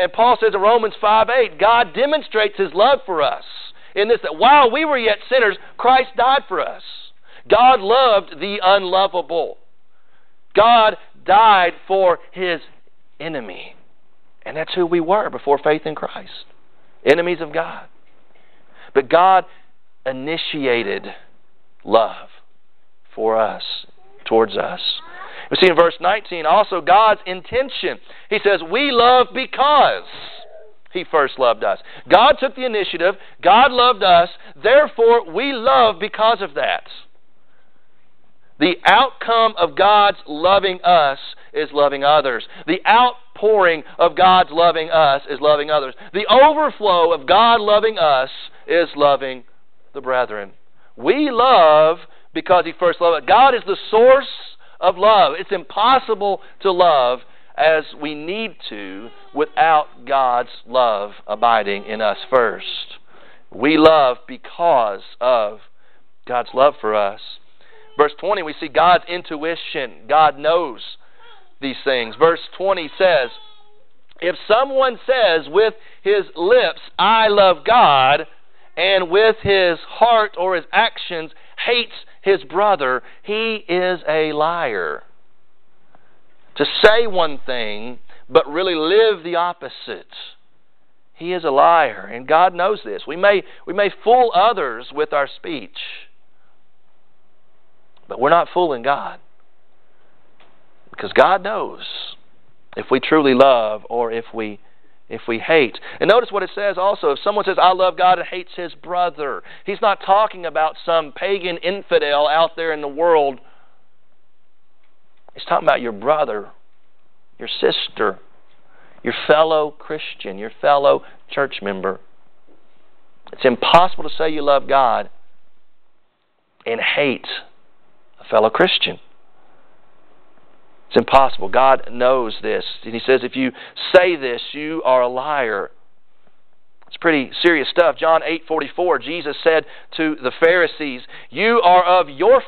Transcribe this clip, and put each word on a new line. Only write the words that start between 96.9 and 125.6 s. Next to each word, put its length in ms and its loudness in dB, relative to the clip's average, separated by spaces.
but 120 -12
we're 100 0
not 220 2
fooling 300 -2
God, 380 -6
because 220 -12
God 300 2
knows 720 -10
if 140 -10
we 100 2
truly 340 2
love 540 4
or 220 -4
if 220 -6
we, 280 -10
if 200 -12
we 100 -4
hate. 400 0
And 80 2
notice 240 2
what 100 -4
it 120 -8
says 220 -4
also. 340 -2
If 120 -2
someone 220 -2
says, 160 -2
"I 120 6
love 240 0
God," 220 2
and 80 -8
hates 300 -12
his 180 -10
brother, 680 -6
he's 160 -8
not 240 0
talking 420 0
about 380 -2
some 280 -2
pagan 460 -6
infidel 680 -2
out 300 0
there 160 -6
in 80 -8
the 80 -8
world. 520 0
He's 100 -18
talking 240 -2
about 140 2
your 100 -6
brother, 580 -4
your 100 -14
sister, 720 -4
your 120 -6
fellow 440 2
Christian, 680 -12
your 120 -12
fellow 420 2
church 320 -4
member. 380 -6
It's 120 -4
impossible 600 2
to 120 -4
say 140 -2
you 120 -4
love 240 0
God 440 0